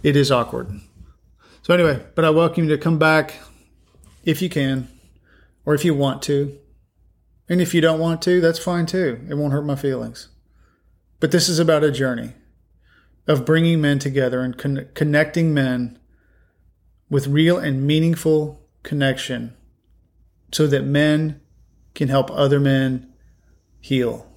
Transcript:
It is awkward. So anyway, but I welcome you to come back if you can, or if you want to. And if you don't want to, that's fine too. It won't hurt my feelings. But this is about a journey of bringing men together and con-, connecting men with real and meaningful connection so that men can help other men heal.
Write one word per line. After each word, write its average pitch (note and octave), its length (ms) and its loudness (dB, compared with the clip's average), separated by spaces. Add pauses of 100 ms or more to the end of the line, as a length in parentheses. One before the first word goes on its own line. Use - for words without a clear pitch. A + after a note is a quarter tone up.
It D3 100 2
is C#3 160 4
awkward. A#2 500 -2 (800)
So F3 120 0
anyway, D#3 260 2 (140)
but E3 100 2
I D#3+ 60 4
welcome E3 320 2
you D#3 80 0
to C#3+ 80 0
come D#3+ 220 0
back D#3 400 2 (840)
if D3+ 160 -2
you F3+ 80 -2
can, C3+ 380 -2 (800)
or D3 100 0
if C#3+ 100 -2
you E3 80 2
want C#3 300 -2
to. C#3+ 340 -2 (920)
And F3+ 120 2
if F3 140 0
you E3 60 4
don't D#3+ 180 2
want E3 240 -2
to, F3+ 180 2
that's E3 200 2
fine F3 260 -2
too. D#3 420 -4
It D3 60 -8
won't D3 180 -2
hurt D3 120 -2
my D3 100 -2
feelings. B2+ 540 -6 (920)
But C#3+ 140 0
this F3 160 2
is E3 100 0
about D#3+ 240 2
a D3+ 80 4
journey B2 440 -4 (920)
of C#3 180 0
bringing E3 360 2
men C#3+ 180 2
together C3 440 -2
and B2+ 140 -6
con-, C#3 380 -6
connecting D3+ 580 0
men B2+ 460 -2 (1120)
with C3+ 160 0
real D#3+ 320 2
and C#3 260 -4
meaningful D#3 840 0 (160)
connection C3 720 -4 (960)
so D3+ 160 2
that C3+ 160 0
men D3+ 560 0 (520)
can D3 140 -4
help C3+ 240 0
other C#3+ 300 2
men C3+ 520 0 (680)
heal. B2 460 -2 (100)